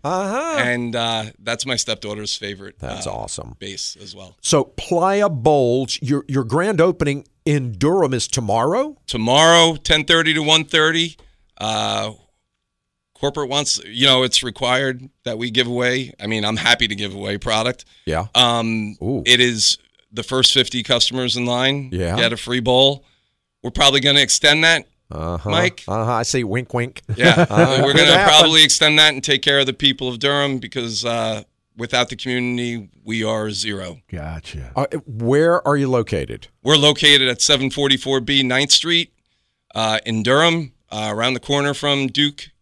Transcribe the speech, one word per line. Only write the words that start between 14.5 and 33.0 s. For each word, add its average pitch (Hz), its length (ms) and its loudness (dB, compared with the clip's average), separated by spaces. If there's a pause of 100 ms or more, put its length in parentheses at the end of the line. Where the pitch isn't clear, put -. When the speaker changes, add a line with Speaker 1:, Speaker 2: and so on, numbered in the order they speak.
Speaker 2:
that 113 140 -6
we 120 120 -6
give 120 160 0
away. 123 540 -2
I 104 60 -10
mean, 110 180 -2
I'm 110 120 -2
happy 120 320 2
to 104 60 -6
give 98 200 -8
away 101 240 -6
product. 113 460 -4 (220)
Speaker 1:
Yeah. 80 280 -2
Speaker 2:
Um, 113 680 0
Speaker 1:
Ooh. 113 240 -4
Speaker 2:
it 123 140 4
is 120 380 0 (340)
the 110 100 -8
first 131 300 0
fifty 127 300 0
customers 123 540 -2
in 120 100 -2
line 131 460 -2
Speaker 1:
Yeah. 90 240 -2
Speaker 2:
get 117 160 0
a 113 40 -6
free 123 240 -4
bowl. 131 440 2 (580)
We're 120 80 -8
probably 139 300 4
gonna 143 200 4
extend 151 440 4
that, 165 220 2 (240)
Speaker 1:
Uh-huh. 82 400 -6
Speaker 2:
Mike. 175 360 -2
Speaker 1:
Uh-huh. 110 260 -2
I 117 100 0
see. 127 220 -2
Wink, 113 300 -4
wink. 123 280 -6 (140)
Speaker 2:
Yeah. 131 300 4
Speaker 1:
<laughs> - 40 -12
Uh, 135 320 2
Speaker 2:
We're 135 100 2
Speaker 1:
could 143 140 4
Speaker 2:
gonna 147 120 6
Speaker 1:
happen. 156 200 6
Speaker 2:
probably 160 260 6
extend 151 340 2
that 151 140 6
and 131 100 -8
take 139 200 0
care 143 180 2
of 131 60 2
the 131 80 -2
people 135 340 -2
of 120 100 -6
Durham 139 400 0
because, 117 460 -8
uh, 113 380 -4 (340)
without 120 320 -2
the 117 80 -12
community, 123 720 -6 (160)